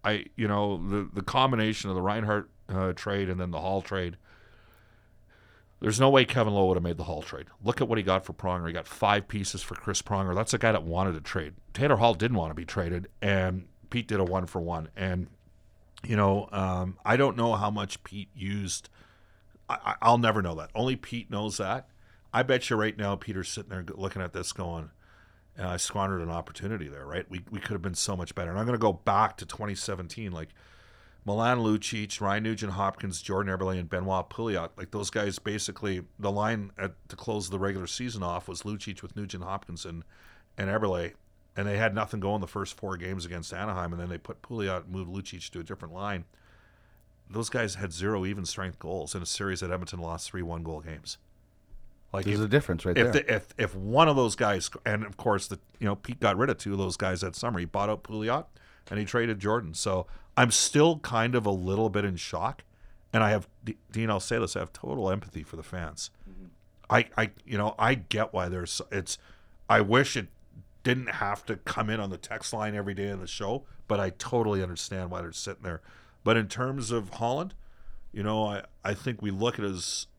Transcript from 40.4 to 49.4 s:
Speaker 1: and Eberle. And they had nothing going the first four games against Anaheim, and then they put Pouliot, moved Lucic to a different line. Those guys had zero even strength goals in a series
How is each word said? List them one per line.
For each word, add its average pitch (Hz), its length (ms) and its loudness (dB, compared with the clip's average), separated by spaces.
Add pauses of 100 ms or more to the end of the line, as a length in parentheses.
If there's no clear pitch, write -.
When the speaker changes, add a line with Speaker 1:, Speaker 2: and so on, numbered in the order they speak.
Speaker 1:
and 98 100 0
Eberle. 95 440 2 (440)
And 101 100 0
they 101 120 0
had 110 160 4
nothing 107 260 -2
going 98 200 0
the 90 60 -4
first - 300 -6
four 95 220 -4
games 92 260 -6
against 87 300 -8
Anaheim, 92 380 -4
and 85 100 -6
then 87 80 -4
they 82 80 -6
put - 240 -14
Pouliot, 95 460 -4
moved 90 220 -6
Lucic 92 400 -10
to 87 100 -10
a - 20 -8
different 85 320 -12
line. 95 300 -4 (1080)
Those 110 180 -4
guys 110 280 -2
had 95 160 -6
zero 95 340 0
even 98 180 -4
strength 92 340 -6
goals 80 360 -6
in 90 80 -4
a 85 40 -6
series 95 340 -2